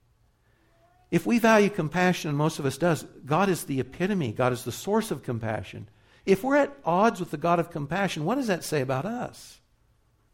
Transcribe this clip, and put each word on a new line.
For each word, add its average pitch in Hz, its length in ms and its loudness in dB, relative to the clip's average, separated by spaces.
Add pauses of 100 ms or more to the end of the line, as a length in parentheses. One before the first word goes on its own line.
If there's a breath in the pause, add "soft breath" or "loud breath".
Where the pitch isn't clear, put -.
(1120)
if 175 160 0
we 233 120 4
value 214 320 6
compassion, 175 580 0
and 143 100 0
most 151 200 0
of 147 80 -2
us 131 100 -2
does, 170 280 0 (200)
God 160 240 2
is 170 160 -2
the 135 160 -4
epitome, 175 520 -2
God 123 200 2
is 117 120 -6
the 117 80 -8
source 214 380 -2
of 147 120 -8
compassion. 110 640 -8 (380 soft breath)
If 190 160 4
we're 269 140 2
at 277 280 2
odds 196 360 2
with 170 100 -8
the 160 60 -8
God 170 240 2
of 165 100 -4
compassion, 160 540 -4
what 202 100 0
does 269 140 -2
that 165 160 -2
say 151 160 -2
about 131 240 -2
us? - 560 -10 (720)